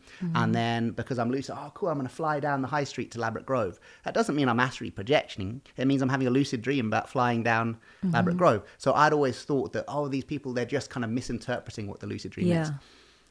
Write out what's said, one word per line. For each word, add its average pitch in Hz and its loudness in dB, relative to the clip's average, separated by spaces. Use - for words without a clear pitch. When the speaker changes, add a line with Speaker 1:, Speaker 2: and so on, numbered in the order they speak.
Speaker 1:
Mm-hmm. 170 -2
Speaker 2:
And 113 2
then 117 0
because 120 -6
I'm 117 0
lucid, 135 -4
"Oh, 143 -12
cool, 190 -2
I'm 147 -2
gonna - -4
fly 156 -2
down 139 0
the 127 -4
high 147 0
street - -6
to 117 -8
Ladbroke 113 -4
Grove." 113 0
That - -4
doesn't 214 2
mean 139 4
I'm 117 4
astrally 123 -2
projectioning. 110 -2
It 131 0
means 135 4
I'm 131 2
having 131 2
a 123 4
lucid 131 2
dream 131 0
about 110 -2
flying 120 2
down 113 2
Speaker 1:
Mm-hmm. 185 2
Speaker 2:
Ladbroke 151 2
Grove. 151 6
So - 2
I'd 151 6
always 139 2
thought 135 0
that, 113 -4
"Oh, 147 -4
these 131 -4
people, 135 -6
they're 120 0
just 127 -4
kind 123 -4
of 110 -4
misinterpreting 120 -6
what - -12
the 104 -10
lucid 104 -8
dream - 0
is." 165 2
Speaker 1:
Yeah. 147 -4